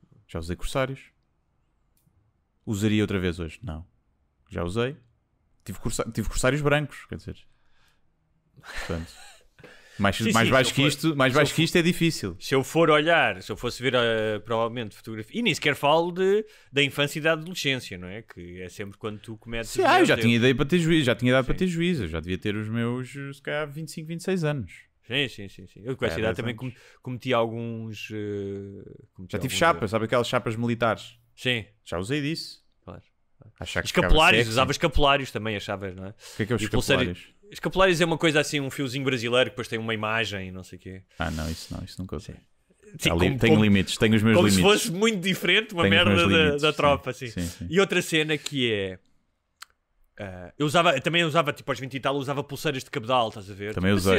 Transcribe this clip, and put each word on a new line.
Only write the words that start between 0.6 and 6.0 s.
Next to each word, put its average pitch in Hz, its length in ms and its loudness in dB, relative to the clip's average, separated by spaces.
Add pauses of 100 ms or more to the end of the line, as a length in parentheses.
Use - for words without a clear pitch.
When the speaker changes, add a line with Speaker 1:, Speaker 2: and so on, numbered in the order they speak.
Speaker 1:
Usaria 107 380 2
outra 101 160 0
vez 90 200 -2
hoje? 80 240 -10
Não. 80 220 -12 (640)
Já 87 140 -6
usei. 117 340 -4 (680)
Tive - 160 -12
corsa-, - 320 -4